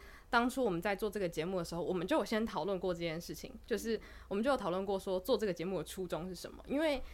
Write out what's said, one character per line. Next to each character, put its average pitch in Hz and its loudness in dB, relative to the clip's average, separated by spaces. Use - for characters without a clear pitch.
当 240 4
初 247 2
我 196 4
们 165 0
在 202 2
做 214 -2
这 208 -2
个 175 2
节 156 -2
目 185 0
的 165 -2
时 165 -6
候， 170 -2
我 165 0
们 175 0
就 311 4
有 214 4
先 220 2
讨 190 -2
论 190 0
过 185 0
这 170 -4
件 170 -2
事 170 -8
情， - -12
就 220 0
是 214 0
我 185 -4
们 202 2
就 277 4
有 262 6
讨 180 0
论 190 0
过 196 2
说 190 0
做 220 4
这 214 0
个 185 2
节 165 -4
目 190 0
的 156 -2
初 185 -6
衷 170 -2
是 185 -8
什 - -10
么。 - -14
因 269 0
为 302 2